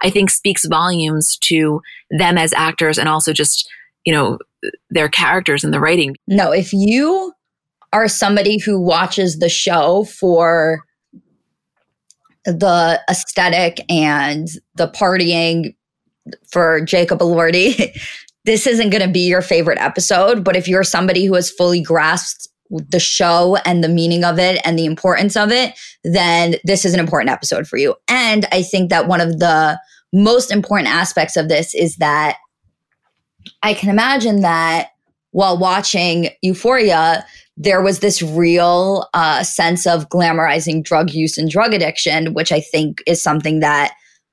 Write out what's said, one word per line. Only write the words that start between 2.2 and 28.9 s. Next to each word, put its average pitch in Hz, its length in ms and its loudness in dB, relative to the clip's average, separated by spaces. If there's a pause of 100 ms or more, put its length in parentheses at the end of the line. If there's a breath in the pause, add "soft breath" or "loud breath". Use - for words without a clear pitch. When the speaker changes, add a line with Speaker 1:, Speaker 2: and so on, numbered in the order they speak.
Speaker 1:
as 160 140 -2
actors 160 440 -2
and 160 100 -2
also 156 260 0
just, 147 360 -2 (340 loud breath)
you 170 80 -2
know, 147 280 0 (500)
their 151 200 0
characters 160 540 0
and 151 80 -2
the 151 80 -2
writing. 151 360 0 (120)
Speaker 2:
No, 196 240 2
if 185 220 0
you 285 600 0 (600)
are 220 140 2
somebody 202 500 0
who 196 240 -2
watches 175 560 0
the 170 120 0
show 175 560 0
for 165 760 2 (1600)
the 170 640 2
aesthetic 175 800 -2
and 151 600 -2 (260)
the 165 140 -2
partying 170 880 0 (760)
for 165 300 2
Jacob 175 380 0
Elordi, 170 760 0 (260 loud breath)
<laughs> - 240 -18
this 220 200 0
isn't 226 240 2
gonna 190 180 0
be 180 200 0
your 180 160 2
favorite 165 340 0
episode. 190 680 0
But 185 120 0
if 175 120 -6
you're 185 160 2
somebody 185 420 0
who 190 100 2
has 180 160 0
fully 175 300 0
grasped 165 640 -2 (240)
the 160 280 -4
show 175 640 2
and 175 200 0
the 160 60 0
meaning 170 340 0
of 170 160 0
it 185 260 0
and 170 100 0
the 165 100 0
importance 185 520 0
of 208 140 2
it, 247 280 -2 (240 loud breath)
then 170 600 2
this 185 200 0
is 180 120 2
an 180 40 2
important 151 300 -2
episode - 380 -4
for - 100 -6
you. 135 160 0 (140)
And 220 440 0
I 185 120 0
think 185 260 -2
that 170 180 0